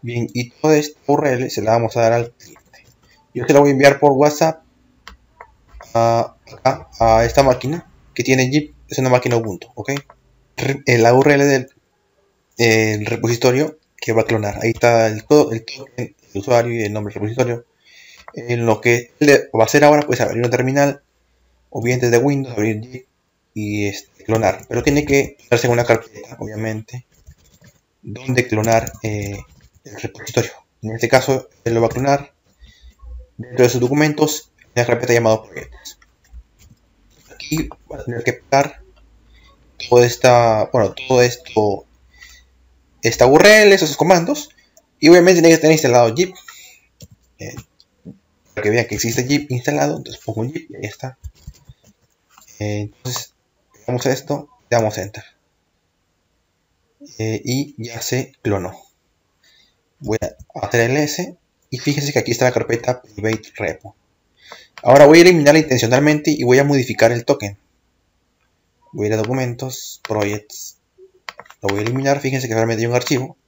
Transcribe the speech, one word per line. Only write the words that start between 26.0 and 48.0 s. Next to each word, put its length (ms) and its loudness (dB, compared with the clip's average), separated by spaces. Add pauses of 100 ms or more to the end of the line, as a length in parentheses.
obviamente, 680 -10 (960)
donde 440 -2
clonar, 460 0 (100)
eh, 360 -8 (460)
el 160 -20
repositorio. 520 -6 (300)
En 100 -10
este 160 -4
caso, 400 0 (160)
él 100 -2
lo 60 2
va 60 2
a 40 0
clonar 440 -4 (1040)
dentro 260 0
de 60 4
sus 100 -2
documentos, 720 -2 (220)
en 80 0
la 40 0
carpeta 260 -2
llamada 300 2
proyectos. 560 -20 (1300)
Aquí 360 -8 (220)
va 80 -14
a 60 -16
tener 200 -10
que 100 -2
pegar 480 -4 (1080)
toda 160 6
esta, 680 2
bueno, 220 0
todo 280 0
esto, 640 -4 (1160)
esta 240 2
U 100 6
R 260 8
L, 120 8
esos 220 -2
comandos, 520 0 (500)
y 100 4
obviamente 320 8
tiene 140 8
que 60 0
tener 140 4
instalado 400 2
Jeep, 200 -4 (1040)
eh, 160 -14 (1000)